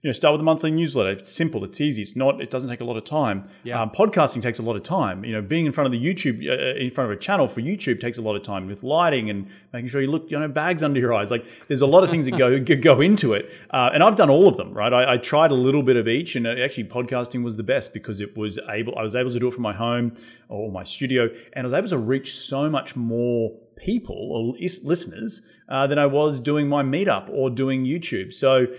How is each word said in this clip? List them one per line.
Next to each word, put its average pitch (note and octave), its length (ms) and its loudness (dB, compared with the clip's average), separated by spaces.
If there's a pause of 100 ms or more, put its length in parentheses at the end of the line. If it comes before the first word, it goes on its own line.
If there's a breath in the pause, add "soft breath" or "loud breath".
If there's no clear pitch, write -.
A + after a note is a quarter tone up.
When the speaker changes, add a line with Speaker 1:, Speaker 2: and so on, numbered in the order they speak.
Speaker 1:
you D3+ 60 -4
know, B2+ 40 0
start D3+ 200 4
with D3+ 100 0
a - 20 -2
monthly D#3+ 260 2
newsletter. C3+ 420 0
It's - 200 -10
simple. D3+ 320 -2
It's - 160 -10
easy. C3+ 220 -2
It's G2 120 -10
not, C3+ 280 0
it - 80 -10
doesn't C3 180 -6
take A#2+ 140 -10
a - 20 -8
lot A#2+ 140 -6
of G#2+ 60 -8
time. A2 440 -2 (160 loud breath)
Speaker 2:
Yeah. A#2+ 160 -4
Speaker 1:
Um, A2 100 -2
podcasting F3 520 2
takes A#2+ 160 -2
a A#2 40 -6
lot A2 140 -2
of G2 60 -8
time. G#2+ 420 -2
You A#2 80 -6
know, G#2+ 80 -4
being A#2+ 240 -2
in C#3 80 0
front C#3+ 140 0
of B2+ 60 0
the A#2 100 -2
YouTube, C#3+ 440 -2
uh, C3 320 -2
in B2+ 120 -4
front B2 200 -4
of G2+ 60 -4
a - 40 -16
channel F3+ 280 0
for A2+ 140 -8
YouTube C3+ 380 -2
takes A#2+ 180 -6
a A#2 40 -8
lot G#2+ 140 -2
of G2+ 60 -8
time G2 240 -8
with G2 160 -12
lighting C#3 480 0
and G2 180 -6 (240 loud breath)
making A#2+ 160 -8
sure C#3 140 -2
you C3+ 80 0
look, D#3+ 200 -4
you D3 80 -4
know, D3+ 100 -4
bags D#3 340 -2
under C#3 180 2
your A#2+ 140 2
eyes. G#2 160 0
Like, A#2 160 -2 (220 loud breath)
there's B2+ 120 0
a C#3 60 6
lot F3 180 8
of F3 60 2
things E3 160 0
that C3 100 -2
go, C3 240 4
<laughs> B2+ 40 -4
go, D3+ 120 6
go C3+ 240 6
into E3+ 320 4
it. G2+ 180 -2 (200 loud breath)
Uh, B2+ 240 2
and D3+ 80 4
I've G#3+ 140 8
done F3+ 120 6
all D#3+ 180 8
of D3 120 0
them, F#2 160 -8
right? A2 180 2
I, B2+ 220 4
I - 20 4
tried D3 360 2
a - 20 2
little C3+ 280 2
bit B2 140 4
of A2+ 100 2
each, C3+ 300 -2
and A#2 100 -2
actually B2 380 -4
podcasting B2 600 -6
was A2+ 120 -6
the A2 60 -6
best A#2+ 320 -2
because G2+ 260 -10
it G2+ 160 -10
was G#2+ 220 -6 (120)
able, A2+ 280 -6
I A2+ 40 -4
was A2 140 -4
able B2+ 140 0
to A#2+ 80 -4
do B2 100 0
it B2 60 -4
from B2 80 -8
my G#2+ 100 -2
home A#2 440 -2 (340 loud breath)
or G#2+ 200 -8
my F#2 140 -10
studio, B2 460 0 (240 loud breath)
and B2+ 100 -6
I - 20 -4
was B2 80 -2
able G3+ 140 -2
to E3 100 -2
reach C3 380 -2
so C#3+ 320 -2
much C#3 260 -4
more A#2 600 -2 (200)
people - 540 -6
or A#2 300 -2
lis-, E3+ 240 -6
listeners, C#3+ 560 -4 (300 soft breath)
uh, C3+ 160 2
than C#3+ 120 0
I D3 60 6
was C#3+ 360 2
doing D3 280 0
my C#3+ 140 0
meetup C3+ 480 0
or C3+ 180 0
doing C3 360 -2
YouTube. B2+ 500 -4
So, C3 320 4 (120 loud breath)